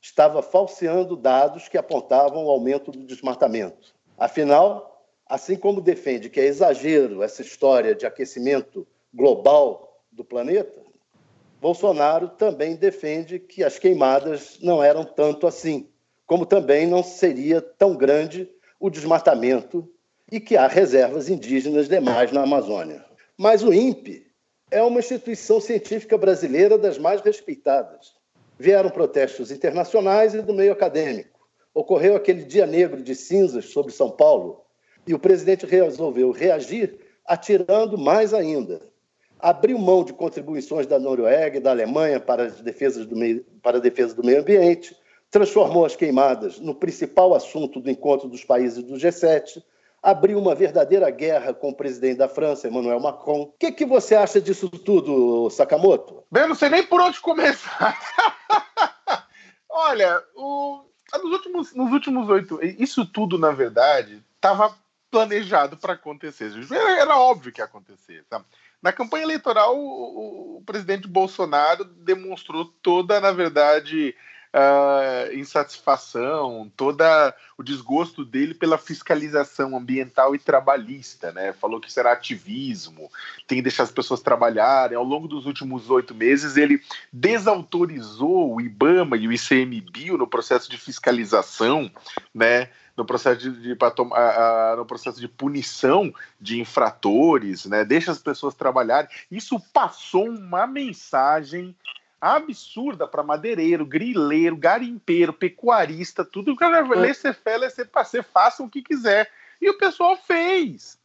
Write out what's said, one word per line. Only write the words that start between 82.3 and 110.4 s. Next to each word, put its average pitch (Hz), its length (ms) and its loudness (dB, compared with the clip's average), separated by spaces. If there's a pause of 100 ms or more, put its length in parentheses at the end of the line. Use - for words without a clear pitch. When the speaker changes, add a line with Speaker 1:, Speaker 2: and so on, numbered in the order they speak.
Speaker 2:
tem 131 100 -2
que 131 60 -4
deixar 127 220 0
as 110 60 -8
pessoas 127 300 -6
trabalharem. 120 720 2
Ao 120 100 -2
longo 151 220 -6
dos 147 200 -10
últimos 127 420 -10
oito 127 260 0
meses, 139 440 0
ele 143 240 2 (280)
desautorizou 170 1400 -2
o 113 60 -6
ibama 135 560 2
e 110 100 -2
o 113 60 0
I 117 60 -2
C 131 240 2
M 123 180 -6
bio 151 380 -8
no 127 80 -2
processo 123 440 -2
de 120 60 -16
fiscalização, 117 1120 -2 (440)
né? 120 340 2 (260)
No 113 120 -6
processo 120 340 0
de, 127 180 -10
de, 120 160 -8
pra 117 160 2
tom-, 120 220 -4
a, 113 600 2
a, 113 40 -2
no 120 80 -6
processo 120 340 -12
de 120 100 -14
punição 139 840 -2 (260)
de 113 220 -8
infratores, 113 1040 0
né? 104 220 0
Deixa 165 240 0
as 147 80 -6
pessoas 139 360 -8
trabalharem. 131 540 0 (220)
Isso 214 280 -8 (140)
passou 208 560 -2
uma 202 380 -4
mensagem 175 1080 -4 (500)
absurda 240 840 -4
pra 147 120 -8
madeireiro, 160 640 -2
grileiro, 160 720 -2
garimpeiro, 175 760 0
pecuarista, 180 920 -2
tudo 208 320 -6
que 277 60 -2
é 339 60 2
laissez-faire, 254 880 0
laissez-passer, 247 640 -4
façam 233 440 0
o 214 40 -18
que 277 100 -10
quiser. 220 480 0 (320)
E 359 80 2
o 403 80 0
pessoal 370 400 0
fez. 339 880 -4